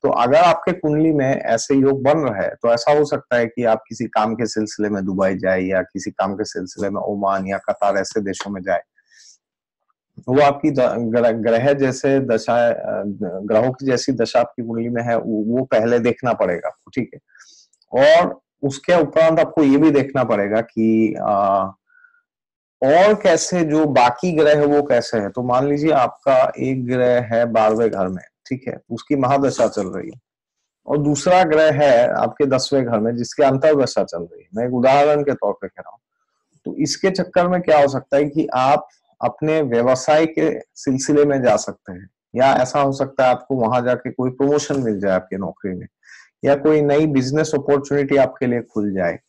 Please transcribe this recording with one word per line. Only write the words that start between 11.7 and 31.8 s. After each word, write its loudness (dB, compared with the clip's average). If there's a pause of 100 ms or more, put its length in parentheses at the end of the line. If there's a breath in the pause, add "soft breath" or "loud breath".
जैसे 0
दशा, 0
अ, -4 (420)
ग्रहों 2
की -8
जैसी -2
दशा 0
आपकी -4
कुंडली -6
में -4
है, -2
वो, -2
वो -2
पहले 0
देखना -2
पड़ेगा -2
आपको, -16
ठीक -6
है। -20 (960 soft breath)
और 0 (220)
उसके 0
उपरांत 2
आपको 2
ये 6
भी 6
देखना 0
पड़ेगा 0
कि, 0
अ, 0 (1120 soft breath)
और 6
कैसे 0
जो 0
बाकी 2
ग्रह 4
है 4
वो 4
कैसे 0
है। -4
तो -8
मान 0
लीजिए 0
आपका 2
एक -4
ग्रह 2
है 0
बारहवें 2
घर -2
में, -8 (240)
ठीक -8
है, -10 (100)
उसकी -4
महादशा 0
चल -4
रही -10
है, -20 (680)
और -2
दूसरा 2
ग्रह 2
है 4